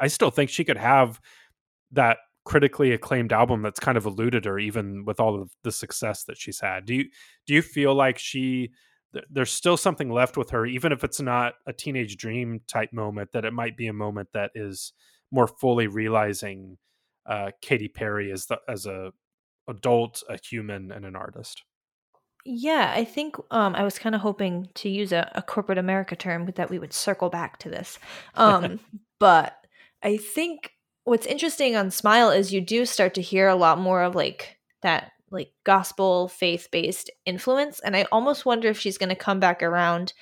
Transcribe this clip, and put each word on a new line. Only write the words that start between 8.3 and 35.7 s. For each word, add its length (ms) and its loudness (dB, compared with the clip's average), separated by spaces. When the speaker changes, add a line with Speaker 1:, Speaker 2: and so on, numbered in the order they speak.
Speaker 1:
th-, 160 -12
there's 220 -2
still 260 2
something 320 -2
left 280 0
with 140 -4
her, 160 0
even 260 -2
if 100 -2
it's 180 -6
not 340 0
a 60 -8
teenage 440 -8
dream 520 -6
type 240 -4
moment, 400 -8
that 120 -4
it 80 -4
might 240 -6
be 120 -6
a 40 -6
moment 400 -8
that 220 -4
is 380 -10
more 160 6
fully 400 2
realizing, 920 -2
uh, 240 -6
Katy 280 -2
Perry 420 -6
as 160 -10
the, 220 -6
as 180 -10
a 260 -10
adult, 600 0
a 120 -10
human, 520 -10
and 120 -14
an 120 -12
artist? 480 -14
Speaker 2:
Yeah, 500 0
I 80 0
think, 320 -6
um, 240 2
I 80 0
was 160 -2
kinda 200 -2
hoping 560 -2
to 140 -6
use 220 -2
a, 240 0
a 80 -4
corporate 360 -2
America 360 -2
term 400 -4
that 160 -4
we 80 -4
would 140 -12
circle 380 -2
back 280 -6
to 100 -16
this. 300 -12
Um, 420 6
Speaker 1:
<laughs> 180 -20
Speaker 2:
but 380 8
I 120 2
think 540 -6
what's 220 2
interesting 500 0
on 140 0
Smile 400 6
is 220 4
you 80 0
do 260 0
start 280 2
to 80 -2
hear 260 4
a 80 6
lot 220 6
more 240 2
of, 120 0
like, 440 -4
that, 300 0
like, 220 -10
gospel 640 2